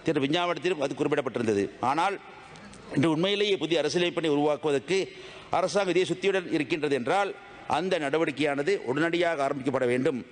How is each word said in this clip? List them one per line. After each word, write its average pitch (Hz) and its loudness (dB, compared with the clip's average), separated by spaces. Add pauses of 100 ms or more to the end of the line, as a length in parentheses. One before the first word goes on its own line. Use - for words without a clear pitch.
தேர்தல் 147 2
விஞ்ஞாபனத்திலும் 165 0
அது 139 -2
குறிப்பிடப்பட்டிருந்தது. 120 0 (160)
ஆனால் 165 0 (760)
இன்று 147 4
உண்மையிலேயே 196 2
புதிய 156 0
அரசியலமைப்பினை 160 0
உருவாக்குவதற்கு 147 2 (500)
அரசாங்கம் 180 2
இதே 185 4
சுத்தியுடன் 180 0
இருக்கின்றது 147 0
என்றால் 160 0 (360)
அந்த 175 0
நடவடிக்கையானது 147 0 (100)
உடனடியாக 160 0
ஆரம்பிக்கப்பட 131 0
வேண்டும். 127 2 (100)